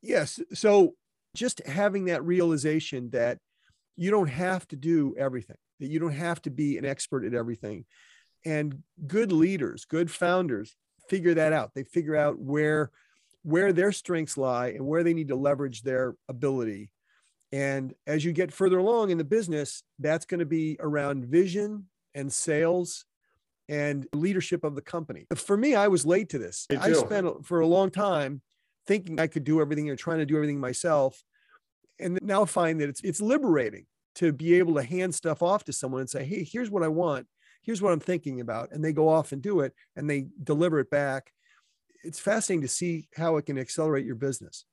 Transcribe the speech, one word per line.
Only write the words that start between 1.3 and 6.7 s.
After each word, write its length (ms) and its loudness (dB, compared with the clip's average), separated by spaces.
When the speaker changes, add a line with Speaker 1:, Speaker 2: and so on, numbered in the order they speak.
Speaker 1:
just 300 -4
having 400 0
that 180 -2
realization 840 0
that 300 0
you 140 0
don't 180 4
have 380 -4
to 80 -12
do 420 2
everything, 400 -6
that 80 -8
you 120 -2
don't 140 -2
have 300 -4
to 60 -4
be 280 -2